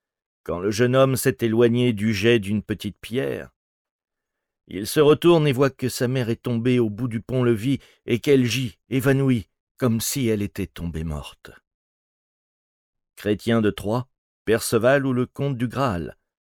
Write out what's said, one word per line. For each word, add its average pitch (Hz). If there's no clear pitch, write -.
Quand 82
le 95
jeune 123
homme 135
s'est 127
éloigné 120
du 107
jet 113
d'une 101
petite 101
pierre, 120
il 95
se -
retourne 156
et 143
voit 135
que 127
sa -
mère 123
est 117
tombée 123
au 117
bout 104
du 113
pont-levis 120
et 120
qu'elle 135
gît, 120
évanouie, 131
comme 113
si 131
elle 107
était 98
tombée 80
morte. -
Chrétien 110
de 104
Troyes, 107
Perceval 120
ou 135
le 123
Comte 139
du 123
Graal, 101